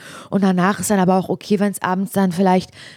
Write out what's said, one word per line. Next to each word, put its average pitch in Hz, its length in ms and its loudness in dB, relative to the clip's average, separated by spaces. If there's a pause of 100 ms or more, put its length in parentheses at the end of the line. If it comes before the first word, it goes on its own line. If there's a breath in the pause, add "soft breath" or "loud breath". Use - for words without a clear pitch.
(300 loud breath)
und 196 120 0
danach 185 380 0
ist 185 100 -4
dann 208 80 2
aber 185 180 4
auch 185 120 -2
okay, 185 320 -2
wenn's 202 200 -2
abends 185 320 -2
dann 190 200 0
vielleicht, 185 380 2 (260 loud breath)